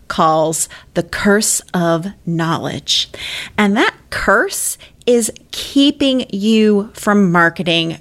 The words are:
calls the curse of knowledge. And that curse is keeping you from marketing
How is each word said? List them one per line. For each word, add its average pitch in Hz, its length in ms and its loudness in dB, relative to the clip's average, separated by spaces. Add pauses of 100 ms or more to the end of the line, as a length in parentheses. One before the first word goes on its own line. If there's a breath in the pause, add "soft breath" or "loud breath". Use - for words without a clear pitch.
calls 160 600 0 (260 loud breath)
the 175 100 -2
curse 208 560 0 (120)
of 170 340 0 (200)
knowledge. 160 840 -4 (460 loud breath)
And 208 200 2
that 370 180 0 (140)
curse - 680 -2 (300 loud breath)
is 233 260 2 (180)
keeping 277 800 0
you 214 640 2
from 202 380 2
marketing 165 680 0